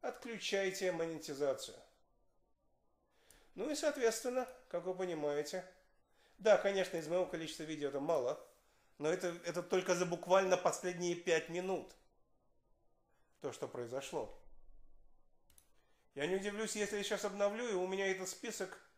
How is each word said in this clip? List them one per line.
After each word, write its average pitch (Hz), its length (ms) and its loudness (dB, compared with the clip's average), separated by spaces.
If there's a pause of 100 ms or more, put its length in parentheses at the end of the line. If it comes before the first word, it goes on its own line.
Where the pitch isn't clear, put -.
отключайте 196 880 -2
монетизацию». 156 840 -2 (1800)
Ну 240 140 -4
и, 294 60 0
соответственно, 254 720 2 (200)
как 175 160 -4
вы 180 100 -2
понимаете, 156 720 -2 (760)
да, 202 180 10
конечно, 190 400 2
из 156 100 -4
моего 175 180 4
количества 160 380 -6
видео 151 240 -4
это 139 140 -2
мало, 147 380 2 (580)
но 147 120 0
это, 180 200 0 (160)
это 170 180 -2
только 185 320 2
за 175 100 2
буквально 180 520 4
последние 175 580 0
пять 165 340 2
минут 180 460 -4 (1400)
то, 139 140 -6
что - 140 -6
произошло. 127 680 -6 (1800)
Я 143 80 0
не 180 100 2
удивлюсь, 202 400 -4
если 208 220 -2
я 202 60 -2
сейчас 202 220 -2
обновлю, 208 440 0
и 208 40 0
у 180 120 2
меня 190 240 0
этот 185 180 -2
список 190 520 -6 (180)